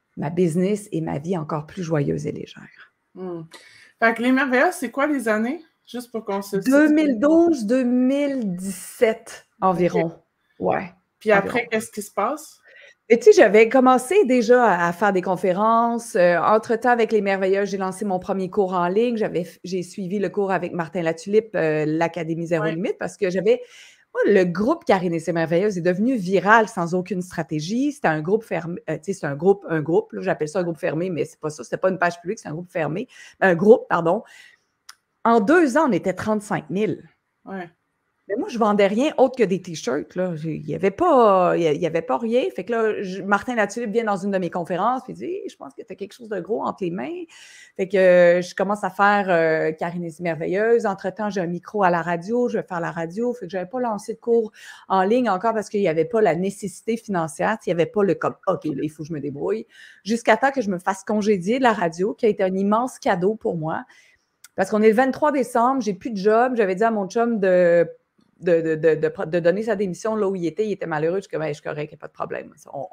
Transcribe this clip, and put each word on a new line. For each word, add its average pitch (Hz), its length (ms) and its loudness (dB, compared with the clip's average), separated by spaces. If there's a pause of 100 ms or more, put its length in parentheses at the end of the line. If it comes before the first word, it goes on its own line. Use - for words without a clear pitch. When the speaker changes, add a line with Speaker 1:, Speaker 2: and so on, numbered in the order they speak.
(160)
Speaker 1:
ma 147 140 -6
business 185 600 0
et 160 100 -4
ma 160 180 -4
vie 165 200 -4
encore 151 280 -6
plus 185 180 -10
joyeuse 156 420 -2
et - 60 -6
légère ? - 600 -16 (220)
Speaker 2:
Hmm. 180 280 -10 (580)
Fait 226 140 4
que 226 80 -6
Les 254 100 2
Merveilleuses, 269 420 2
c'est - 160 -6
quoi 277 160 -2
les 262 220 -2
années ? 233 340 -2 (240)
Juste 240 240 -14
pour 220 140 -10
qu'on 202 180 -4
se 196 140 -6
Speaker 1:
Deux 277 320 4
mille 294 320 2
douze, 320 440 4
deux 254 200 2
mille 254 720 0
dix-sept - 880 -6 (140)
environ. 175 460 0
Speaker 2:
Ok. 165 80 -10 (440)
Speaker 1:
Ouais, 180 340 -4 (280)
Speaker 2:
Puis 214 100 0
après, 196 200 2
Speaker 1:
environ. 233 200 -2
Speaker 2:
qu'est-ce 220 200 -4
qui 214 120 -12
se - 100 -16
passe ? 254 460 -6 (540)
Speaker 1:
Et 233 60 6
tu - 60 0
sais, 427 80 10
j'avais 220 360 8
commencé 254 560 4
déjà 247 400 4
à, 175 220 4
à 175 60 0
faire 202 200 0
des 185 80 0
conférences. 208 920 0
Euh, 175 220 4
entre-temps, 220 540 2
avec 233 200 2
Les 220 100 2
Merveilleuses, 196 480 0
j'ai 196 80 -6
lancé 185 280 -6
mon 185 160 -2
premier 190 300 -4
cours 185 220 0
en 175 140 2
ligne. 226 300 0
J'avais 170 260 -2
f-, - 220 -14
j'ai 180 180 -6
suivi 190 380 -6
le 185 80 -2
cours 196 240 -4
avec 175 200 -4
Martin 165 300 -6
Latulippe, 196 540 -2
euh, 156 300 0
l'Académie 165 600 -2
Zéro 160 200 0
Speaker 2:
Ouais. 160 40 -2
Speaker 1:
Limite, 185 280 -4
parce - 180 -8
que 190 120 -2
j'avais, 196 340 0 (520)
moi, 494 80 0 (100)
le 190 120 6
groupe 214 400 -2
Karine 185 280 2
et 165 60 -2
ses 165 140 -6
Merveilleuses 170 440 0
est 170 60 -6
devenu 190 320 0
viral 196 540 4
sans 170 260 -6
aucune 180 260 -4
stratégie. 180 680 -4
C'était - 160 -4
un 156 140 0
groupe 185 240 0
fermé, 170 440 -8
euh, 156 60 -4
tu 156 180 -8
sais, - 20 -
c'est 175 120 -10
un 139 80 -6
groupe, 196 340 0
un 160 120 -2
groupe, 170 320 -2
là, 196 100 -10
j'appelle 160 260 -2
ça 190 120 -4
un - 20 0
groupe 170 160 -6
fermé, 170 320 -4
mais 143 140 -4
c'est - 160 -18
pas 151 100 -6
ça, 135 140 -14
c'était - 140 -10
pas 190 120 0
une 175 80 -4
page 175 220 -2
publique, 208 180 -8
c'est 196 100 -16
un 151 60 -10
groupe 175 160 -14
fermé, 165 380 -4 (320)
un 180 160 4
groupe, 202 320 6
pardon. 170 340 0 (1040)
En 233 160 4
deux 277 360 4
ans, 311 120 2
on 220 40 2
était 175 220 0
trente-cinq 208 560 -4
mille. 185 400 -4 (340)
Speaker 2:
Ouais. 180 240 -12 (600)
Speaker 1:
Mais 202 80 -4
moi, 381 120 -4
je 240 100 -6
vendais 208 280 4
rien 233 320 0
autre 254 180 4
que 247 60 2
des 185 180 0
t-shirts, 233 540 -6
là. 180 220 -4
J'ai, 151 180 -6
il 151 140 -12
y 160 80 -4
avait 190 160 0
pas, 196 640 4
il 170 80 0
y - 20 2
a-, 151 60 2
il 147 80 -4
y 175 60 -2
avait 165 140 -2
pas 202 160 -4
rien. 233 280 0 (100)
Fait 180 100 -8
que 233 60 -8
là, 220 320 -2
je, 190 200 -8
Martin 202 340 -2
Latulippe 214 340 -2
vient 233 140 0
dans 202 120 0
une 202 140 -4
de 196 80 0
mes 170 120 -4
conférences, 190 520 -4
puis 175 120 -14
il - 20 -18
dit, « 269 240 -8 (100)
Je - 60 -20
pense - 180 -18
que - 80 -18
t'as - 140 -18
quelque 196 160 -14
chose 233 160 -20
de 208 100 -6
gros 208 240 -6
entre 202 220 -6
les 170 80 -4
mains. » 311 320 -8 (520)
Fait 190 120 -4
que, 202 80 -2
euh, 180 440 6
je 180 140 -8
commence 202 300 -4
à 180 60 -2
faire, 202 380 2
euh, 160 440 2
Karine 175 320 -6
et 165 60 -8
ses 165 120 -14
Merveilleuses. 185 640 0
Entre-temps, 196 420 -4
j'ai 196 120 -4
un 170 80 -2
micro 180 340 -4
à 175 80 6
la 170 120 0
radio, 185 460 -2
je 202 100 -4
vais 160 40 -4
faire 180 160 -8
la 165 140 -6
radio. 180 420 -6
Fait 190 120 -14
que 160 40 -14
j'avais 180 180 -6
pas 254 120 -8
lancé 220 340 -6
de - 60 -20
cours 233 320 0 (340)
en 190 160 2
ligne 233 260 2
encore 202 240 0
parce 214 160 -4
qu'il 202 120 -2
y 190 80 2
avait 160 160 2
pas 220 160 0
la 170 160 4
nécessité 196 600 -6
financière, 180 680 -4
il 202 40 -2
y - 20 2
avait 165 120 2
pas 196 200 0
le 170 100 2
comme, « - 220 -4 (100)
OK, 180 180 -2
là, 143 160 -6
il 151 100 -4
faut 160 120 -14
que 147 60 -14
je 170 40 -8
me 147 80 -8
débrouille. » 160 460 -6 (380)
Jusqu'à 226 320 0
temps 269 160 0
que 269 100 -4
je 202 80 -4
me 175 80 -2
fasse 196 240 -6
congédier 208 560 0
de 262 60 0
la 226 80 4
radio, 185 420 -2
qui - 120 -2
a - 20 4
été 202 160 0
un 185 100 0
immense 208 460 0
cadeau 196 340 0
pour 202 220 -4
moi. 165 280 -6 (720)
Parce - 160 -2
qu'on 214 120 2
est 220 80 8
le 208 40 6
vingt-trois 262 380 2
décembre, 254 500 0
j'ai 196 120 -2
plus 240 160 -10
de 214 60 -6
job. 220 380 2
J'avais 190 220 0
dit 214 80 0
à 226 60 2
mon 202 180 -2
chum 233 320 0
de, 175 480 4 (520)
de, 165 200 2
de, 160 140 0
de, 156 200 4
de, 156 300 -2
de 160 140 -2
donner 170 240 2
sa 220 140 -2
démission 208 400 -4
là 202 120 0
où 196 80 -4
il 175 80 -6
était. 165 220 -2
Il 202 60 -2
était 175 140 -8
malheureux. 160 300 -2
Je 196 60 -4
suis - 80 -16
comme, « 156 140 -6
Hey, 151 100 -4
je 151 60 -16
suis - 20 -20
correct, 151 280 -8
il 156 40 -20
n'y 151 40 -20
a - 20 -20
pas - 80 -16
de - 40 -20
problème. - 400 -10 (200)
On, 139 200 -10